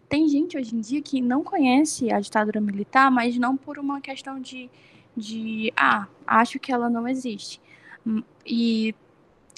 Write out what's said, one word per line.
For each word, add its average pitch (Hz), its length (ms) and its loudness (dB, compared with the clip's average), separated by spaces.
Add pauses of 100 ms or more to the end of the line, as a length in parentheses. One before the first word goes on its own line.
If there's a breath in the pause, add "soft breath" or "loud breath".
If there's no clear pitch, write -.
tem 311 200 2
gente 302 300 0
hoje 233 180 -6
em 226 60 -2
dia 254 200 -4
que 277 200 -4
não 247 220 2
conhece 269 680 2
a 208 80 2
ditadura 214 400 -2
militar, 214 520 2
mas 240 260 0
não 247 180 0
por 285 220 -10
uma 277 240 -6
questão 269 380 -12
de, 254 280 -16 (480 soft breath)
de, 220 600 -6
ah, 202 300 4 (180)
acho 233 320 4
que - 140 -8
ela 240 180 2
não 233 180 -2
existe. 254 540 -6 (420 loud breath)
Hum, 220 200 -2 (200)
e 226 520 0 (640)